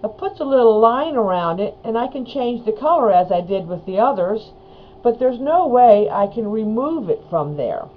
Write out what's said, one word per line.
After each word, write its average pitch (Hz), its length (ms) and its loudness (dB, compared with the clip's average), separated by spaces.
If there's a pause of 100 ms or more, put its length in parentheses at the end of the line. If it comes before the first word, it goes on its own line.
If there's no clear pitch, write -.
it 240 120 -8
puts 392 220 -8
a 311 60 -6
little 240 340 4
line 262 380 2
around 180 420 0
it, 202 240 -6
and 233 160 -4
I 247 80 -2
can 262 180 -8
change 247 400 -6
the 220 80 -2
color 247 380 2
as 180 220 2
I 175 80 0
did 180 260 -6
with 170 180 -10
the 190 140 -4
others, 214 540 -2 (500)
but 233 160 0
there's 254 220 0
no 320 260 0
way 240 420 6
I 202 200 -2
can 214 200 -8
remove 220 640 -4
it - 180 -4
from 147 280 -4
there. 117 300 -6 (100)